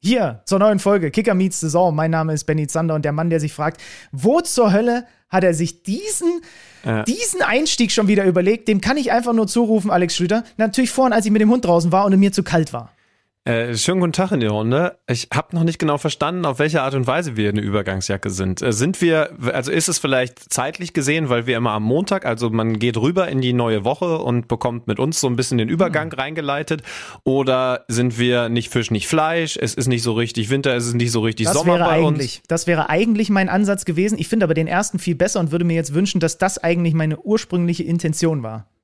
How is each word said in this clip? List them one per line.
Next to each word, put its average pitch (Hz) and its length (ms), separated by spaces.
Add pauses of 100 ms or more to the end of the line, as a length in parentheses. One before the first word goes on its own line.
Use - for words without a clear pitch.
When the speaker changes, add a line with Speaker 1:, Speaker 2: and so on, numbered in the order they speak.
Speaker 1:
hier 175 420
zur 196 140
neuen 208 200
Folge 196 320
Kicker 214 240
meets 185 260
the 160 80
Zone. 170 280
Mein 160 140
Name 160 240
ist 151 100
Benny 156 220
Zander 160 280
und 151 100
der 151 80
Mann, 160 180
der 165 100
sich 151 120
fragt, 156 280 (320)
wo 208 280
zur 240 320
Hölle 240 340 (220)
hat 185 160
er 175 100
sich 160 280
diesen, 349 580 (440)
Speaker 2:
Ja. 110 200
Speaker 1:
diesen 370 380
Einstieg 254 480
schon 214 180
wieder 208 160
überlegt, 180 440
dem 202 120
kann 254 160
ich 254 160
einfach 233 200
nur 226 140
zurufen, 214 440
Alex 180 260
Schlüter. 202 280 (120)
Natürlich 226 340
vorhin, 262 220
als 208 140
ich 214 60
mit 220 100
dem 214 80
Hund 247 140
draußen 170 280
war 190 120
und 196 80
es 190 60
mir 196 140
zu 196 100
kalt 165 300
war. 117 180 (560)
Speaker 2:
Äh, 117 300
schönen 180 240
guten 170 140
Tag 185 180
in 139 80
die 113 60
Runde. 113 500 (100)
Ich 120 280
hab - 180
noch 165 120
nicht 165 140
genau 147 200
verstanden, 165 480
auf 131 120
welche 151 220
Art 135 140
und 127 120
Weise 139 300
wir 104 140
eine 104 100
Übergangsjacke 98 680
sind. 95 320
Äh, 123 100
sind 131 300
wir, 160 300 (200)
also 131 180
ist - 180
es 175 100
vielleicht 127 520
zeitlich 147 440
gesehen, 151 340
weil 117 180
wir 120 120
immer 117 140
am 107 100
Montag, 170 420
also 117 240
man 110 300
geht 117 180
rüber 170 320
in 135 140
die 123 100
neue 113 320
Woche 160 320
und 120 320
bekommt 120 380
mit 107 120
uns 147 220
so 143 60
ein 123 100
bisschen 123 220
den 113 100
Übergang 165 440
Speaker 1:
Hm. 147 60
Speaker 2:
reingeleitet, 147 640 (400)
oder 131 640
sind 117 320
wir 120 300
nicht 117 220
Fisch, 120 200
nicht 104 180
Fleisch, 160 520
es 117 140
ist 123 140
nicht 117 160
so 117 100
richtig 113 340
Winter, 135 260
es 120 120
ist 120 80
nicht 120 180
so 117 80
richtig 110 240
Speaker 1:
Das 165 80
Speaker 2:
Sommer 175 220
Speaker 1:
wäre 175 100
Speaker 2:
bei 165 160
uns? 156 180
Speaker 1:
eigentlich, 131 300
das 165 180
wäre 165 220
eigentlich 214 400
mein 190 220
Ansatz 196 340
gewesen. 185 340
Ich - 100
finde 226 160
aber 156 100
den 160 140
ersten 190 300
viel 170 180
besser 185 240
und 160 120
würde 170 140
mir 170 80
jetzt 151 180
wünschen, 190 260
dass 160 200
das 190 260
eigentlich 170 300
meine 156 260
ursprüngliche 175 640
Intention 160 600
war. 110 280 (140)